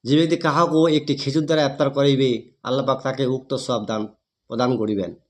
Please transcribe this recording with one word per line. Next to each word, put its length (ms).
যে 140
ব্যক্তি 200
কাহাকেও 500
একটি 280
খেজুর 300
দ্বারা 200
ইফতার 240
করাইবে, 640
আল্লাহ 220
পাক 160
তাকে 240
উক্ত 280
সওয়াব 320
দান 220
প্রদান 300
করিবেন। 340